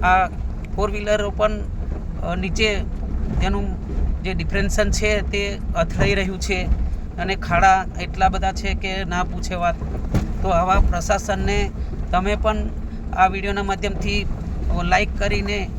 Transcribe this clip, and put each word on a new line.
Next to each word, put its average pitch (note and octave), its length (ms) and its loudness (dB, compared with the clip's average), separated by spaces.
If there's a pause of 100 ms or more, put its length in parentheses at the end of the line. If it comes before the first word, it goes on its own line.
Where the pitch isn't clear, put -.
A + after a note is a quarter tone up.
આ F#3 220 4 (500)
ફોર G3+ 140 0
વ્હીલરો G#3 400 0
પણ, G#3+ 220 0 (680)
અ, E3+ 120 -2
નીચે G3 440 0 (640)
તેનું F#3+ 440 -2 (380)
જે F#3 120 -2
ડિફ્રેન્શન G3 560 2
છે G#3+ 300 2
તે G3+ 380 -2 (180)
અથડાઈ F#3+ 380 2
રહ્યું F#3+ 260 -2
છે - 440 0 (340)
અને F#3 160 -2
ખાડા F#3+ 500 4 (160)
એટલા F3+ 280 2
બધા F#3+ 240 0
છે G3 220 -2
કે F#3+ 300 -4
ના F3 200 0
પૂછે F3+ 300 -4
વાત. F3 200 0 (680)
તો F#3 60 2
આવા F#3 320 4
પ્રશાસનને G3 920 2 (400)
તમે G3 260 2
પણ G#3+ 340 0 (460)
આ F#3 100 6
વીડિયોના G3 360 0
માધ્યમથી G3+ 640 -2 (560)
લાઈક F#3 360 2
કરીને G3+ 500 0 (100)